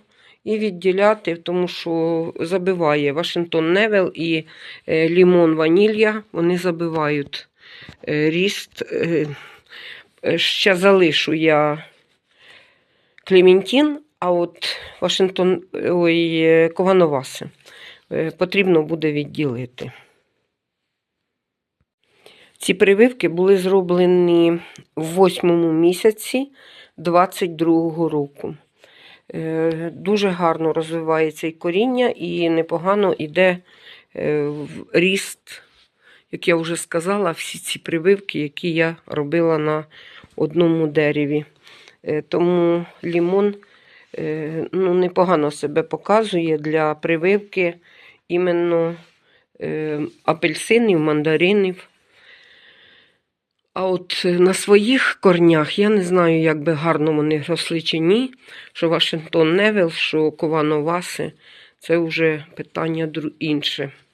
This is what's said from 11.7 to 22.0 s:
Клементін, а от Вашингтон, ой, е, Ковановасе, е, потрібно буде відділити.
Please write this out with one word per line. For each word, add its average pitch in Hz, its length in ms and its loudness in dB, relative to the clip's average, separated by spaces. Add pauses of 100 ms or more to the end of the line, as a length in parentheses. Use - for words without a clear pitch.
Клементін, 196 720 4 (220)
а 180 120 -2
от 175 440 -4 (240)
Вашингтон, 185 600 0 (100)
ой, 170 680 0
е, 160 280 4
Ковановасе, 170 800 0 (640)
е, 160 180 -4
потрібно 180 520 0
буде 156 300 -4
відділити. 139 800 -6 (2750)